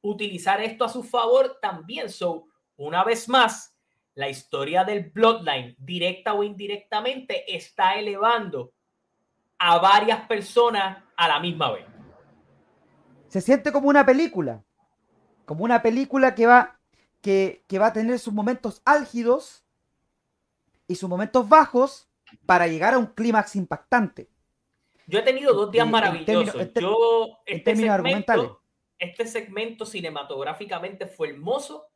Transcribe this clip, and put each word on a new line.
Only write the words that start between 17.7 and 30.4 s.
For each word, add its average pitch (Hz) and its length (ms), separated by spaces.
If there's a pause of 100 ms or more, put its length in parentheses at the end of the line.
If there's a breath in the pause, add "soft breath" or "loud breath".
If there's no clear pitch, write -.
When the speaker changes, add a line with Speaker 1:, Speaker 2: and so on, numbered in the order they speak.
Speaker 2:
va 214 80
a 220 60
tener 226 260
sus 220 140
momentos 208 500
álgidos 247 840 (1200)
y 180 80
sus 185 140
momentos 208 380
bajos, 269 580 (400)
para 175 220
llegar 165 260
a 262 40
un 233 100
clímax 220 480
impactante. 196 760 (800)
Speaker 1:
Yo 185 120
he 240 40
tenido 262 300
dos 202 180
días 226 120
Speaker 2:
Eh, 226 40
en 220 40
Speaker 1:
maravillosos. 190 340
Speaker 2:
términos, 208 300
en - 180
ter-, 233 100
Speaker 1:
Yo, 226 420 (200)
Speaker 2:
en 190 120
Speaker 1:
este - 140
Speaker 2:
términos 214 240
Speaker 1:
segmento, 233 380
Speaker 2:
argumentales. 117 180 (480)
Speaker 1:
este 180 280
segmento 220 580
cinematográficamente 165 1200